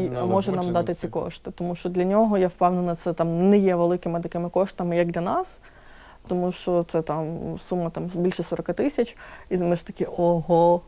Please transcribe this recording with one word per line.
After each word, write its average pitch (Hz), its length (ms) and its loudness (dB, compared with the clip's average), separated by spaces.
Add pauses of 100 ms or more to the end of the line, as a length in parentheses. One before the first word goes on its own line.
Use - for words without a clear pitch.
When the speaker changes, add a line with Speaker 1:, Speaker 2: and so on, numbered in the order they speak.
Speaker 1:
е, - 20 -2
може 190 120 -4
нам - 60 -2
Speaker 2:
Налагоджено 185 460 0
Speaker 1:
дати 175 200 0
Speaker 2:
все. 165 80 -10
Speaker 1:
ці 175 80 -6
кошти. 170 420 -8
Тому 175 260 -6
що - 120 -6
для 180 160 0
нього, 208 340 2
я 185 100 4
впевнена, 180 480 0
це 175 160 -4
там 170 380 2
не 202 80 8
є 190 160 4
великими 175 460 0
такими 175 300 -6
коштами, 180 460 -2
як 175 140 2
для 175 100 -4
нас. 262 380 -4 (720)
Тому 180 240 0
що 175 360 0
це 165 140 0
там 160 360 -4 (300)
сума 175 220 -2
там 165 140 -6 (100)
більше 180 280 0
сорока 170 300 -4
тисяч, 247 440 -2 (340)
і 185 80 0
ми 175 180 2
ж - 100 -8
такі: - 180 -6
«Ого, 170 840 4